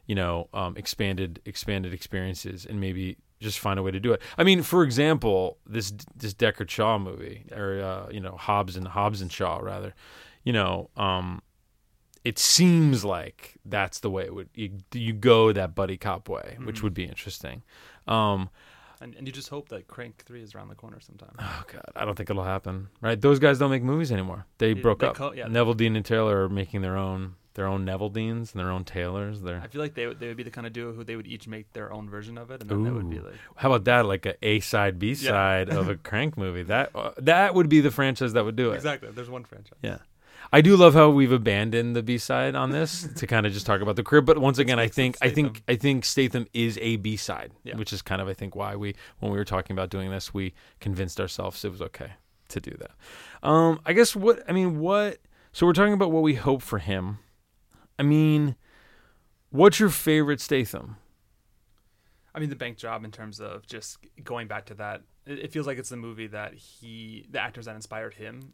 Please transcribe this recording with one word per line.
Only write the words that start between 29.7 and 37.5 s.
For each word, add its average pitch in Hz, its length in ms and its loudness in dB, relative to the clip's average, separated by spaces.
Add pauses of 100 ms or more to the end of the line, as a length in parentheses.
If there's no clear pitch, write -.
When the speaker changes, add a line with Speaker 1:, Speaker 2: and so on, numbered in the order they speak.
Speaker 2:
like 151 100 -8
they 120 140 -8
would, - 120 -10
they 117 100 -10
would 117 100 -12
be 123 60 -10
the 117 60 -14
kind 117 160 -14
of 113 60 -12
duo 117 220 -10
who 113 100 -14
they 113 120 -10
would 110 100 -12
each 117 200 -14
make 110 280 -14
their 107 180 -12
own 107 160 -12
version 104 300 -14
of 117 120 -18
it, 131 120 -16
and 104 80 -10
then 104 140 0
that 123 100 -2
would 95 160 -6
be 82 80 -8
Speaker 1:
Ooh. 98 60 -12
Speaker 2:
like 95 100 -16 (220)
Speaker 1:
How 135 140 0
about 113 140 2
that? 123 220 4
Like, 98 180 -2
a 98 160 -4
A-side, 101 580 0
B-side 98 720 0
Speaker 2:
Yeah. 156 60 -2
<laughs> - 40 0
Speaker 1:
of 95 120 0
a 95 60 -4
Crank 139 420 -4
movie. 90 240 -4
That, 107 320 -2
uh, - 240 -6
that 175 360 4